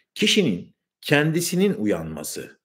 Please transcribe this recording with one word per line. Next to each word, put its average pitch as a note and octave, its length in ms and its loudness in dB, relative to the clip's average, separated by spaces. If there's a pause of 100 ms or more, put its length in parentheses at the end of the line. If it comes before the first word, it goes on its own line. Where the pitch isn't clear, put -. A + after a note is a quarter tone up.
(140)
Kişinin F3+ 600 0 (260)
kendisinin E3+ 720 2
uyanması, E2 920 -6